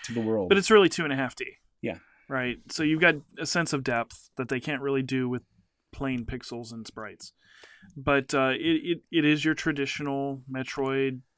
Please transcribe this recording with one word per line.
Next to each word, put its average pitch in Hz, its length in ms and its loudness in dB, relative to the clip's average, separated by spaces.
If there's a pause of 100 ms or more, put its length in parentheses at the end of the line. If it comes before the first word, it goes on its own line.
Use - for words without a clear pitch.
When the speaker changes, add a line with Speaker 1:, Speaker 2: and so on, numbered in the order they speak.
Speaker 1:
to 117 80 -10
the 117 80 -2
world. 110 280 0
Speaker 2:
But 196 80 8
it's 196 140 2
really 202 180 8
two 170 140 -2
and 143 100 -2
a - 20 -2
half 131 200 -4
D. 127 100 -10 (360)
Speaker 1:
Yeah. 104 160 -6 (300)
Speaker 2:
Right? 123 300 -2 (140)
So - 120 -4
you've 156 180 4
got 165 140 6 (240)
a 160 60 -4
sense 165 280 0
of 135 100 0
depth 117 540 -4
that 123 120 -6
they 131 100 -2
can't 139 220 -4
really 139 220 0
do 127 260 -2
with 123 140 -4 (480)
plain 131 340 -4
pixels 120 460 -10
and 113 160 -12
sprites. 104 460 -14 (640)
But, 139 380 2
uh, 135 220 4
it, - 60 -6
it, 165 400 0 (100)
it 160 140 4
is 151 200 4
your 160 80 4
traditional 139 880 -2 (100)
Metroid 135 680 -2 (180)